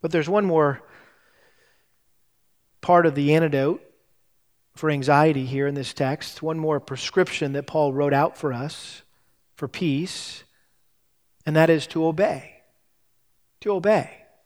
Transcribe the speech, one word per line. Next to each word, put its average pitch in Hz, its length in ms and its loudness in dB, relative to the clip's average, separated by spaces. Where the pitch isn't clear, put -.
But 165 80 -4
there's 160 180 0
one 202 160 0
more 156 380 2
part 175 240 6
of 151 80 2
the 143 200 2
antidote 151 460 0
for 156 140 -2
anxiety 143 560 4
here 139 200 -2
in 143 80 -4
this 139 200 -8
text, - 480 -6
one 160 160 -6
more 156 200 -2
prescription 143 760 -4
that 143 120 -6
Paul 147 280 0
wrote 143 180 2
out 143 240 2
for 143 160 -4
us - 480 -10
for - 120 -10
peace, - 760 -6
and 156 100 0
that 160 140 6
is 160 160 2
to 160 180 -4
obey. 165 600 -4
To 208 120 -2
obey. 185 460 0